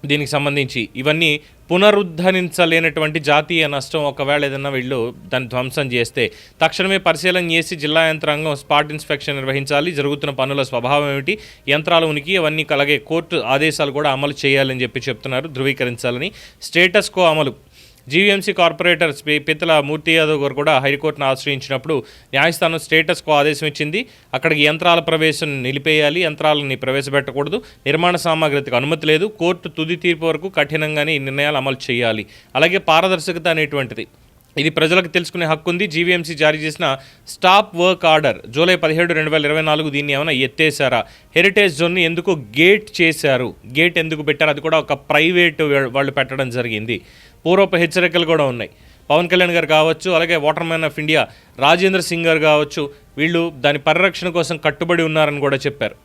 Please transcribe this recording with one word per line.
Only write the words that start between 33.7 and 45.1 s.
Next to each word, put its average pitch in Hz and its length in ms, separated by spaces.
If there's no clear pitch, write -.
ఇది 151 120
ప్రజలకు 165 360
తెలుసుకునే 170 400
హక్కు 156 240
ఉంది. 180 160
జీవీఎంసీ 170 480
జారీ 151 240
చేసిన 151 400
స్టాప్ 190 480
వర్క్ 180 280
ఆర్డర్ 147 460
జూలై 170 260
పదిహేడు, 160 380
రెండు 156 160
వేల 151 160
ఇరవై 156 160
నాలుగు, 156 280
దీన్ని 143 220
ఏమైనా 147 200
ఎత్తేసారా? 131 720
హెరిటేజ్ 185 420
జోన్ని 170 260
ఎందుకు 170 260
గేట్ 165 720
చేశారు? 139 540
గేట్ 170 200
ఎందుకు 160 240
పెట్టారు? 151 280
అది 147 100
కూడా 160 180
ఒక 151 140
ప్రైవేట్ 160 680